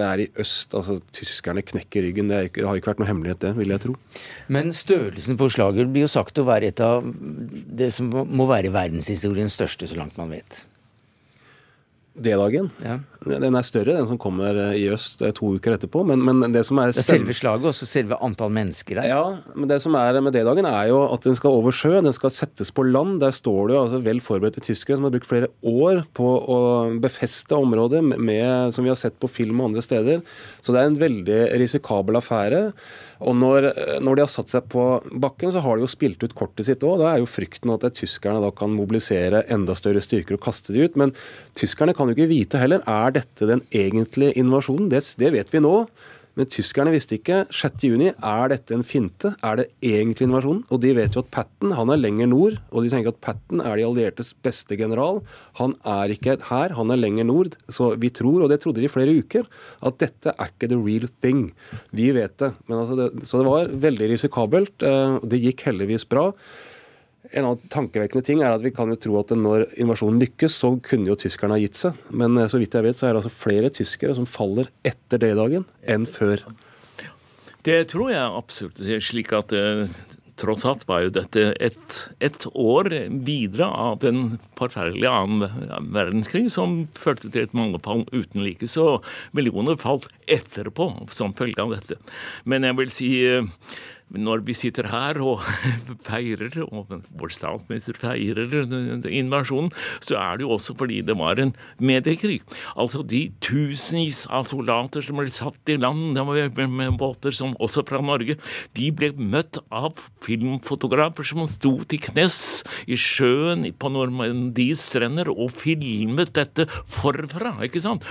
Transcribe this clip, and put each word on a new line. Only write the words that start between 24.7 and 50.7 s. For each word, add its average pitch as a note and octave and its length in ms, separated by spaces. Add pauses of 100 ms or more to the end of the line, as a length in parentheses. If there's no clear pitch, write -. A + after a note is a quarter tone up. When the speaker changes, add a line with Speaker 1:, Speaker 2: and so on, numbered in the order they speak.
Speaker 1:
som C#3 80
har C3 80
brukt B2 160
flere B2 160 (160)
år D#3 400 (100)
på B2 140
å B2+ 320 (420)
befeste - 560
området B2+ 460
med, A#2+ 720
som B2+ 100
vi B2+ 80
har B2 60
sett - 200
på B2+ 120
film A#2 320
og A2+ 80
andre A2 100
steder. B2+ 400 (400)
Så B2 140
det B2+ 80
er D3+ 80
en D3 80
veldig G#2+ 400 (240)
risikabel A2 560
affære. A#2+ 540 (500)
Og B2 160
når, C3+ 300 (340)
når C3+ 160
de - 60
har - 80
satt - 180
seg B2+ 160
på B2 160 (400)
bakken, F3 320
så F3+ 80
har A#2+ 160
de A#2+ 80
jo - 80
spilt B2 320
ut - 80
kortet - 320
sitt C3 160
også. F3 220
Da E3 80
er B2 100
jo A#2+ 80
frykten G#2 400
at A2+ 140
det B2 80
er - 100
tyskerne G#2 400
da G2+ 80
kan G#2 240
mobilisere G#2 720
enda G2 320
større G2+ 240
styrker G2 320
og - 80
kaste - 320
de C3+ 80
ut. E3 160
Men C3+ 160 (400)
tyskerne D#3 400
kan C3 160
jo A#2 60
ikke D#3+ 100
vite D3 320
heller, D3 240
er A2+ 300
dette B2+ 340
den A#2+ 140 (100)
egentlige A2+ 720
invasjonen? C3+ 500
Det, C#3+ 140 (160)
det D3 160
vet - 160
vi D#3+ 100
nå. G3 220 (480)
Men C3 160
tyskerne - 400
visste D#3 300
ikke. F#3+ 240 (100)
Sjette - 320
juni, B2+ 240
er A2+ 400
dette C3 240
en A#2+ 80
finte? B2 540 (100)
Er A2 140
det B2+ 80 (180)
egentlig A2+ 400
invasjon? C3 380 (100)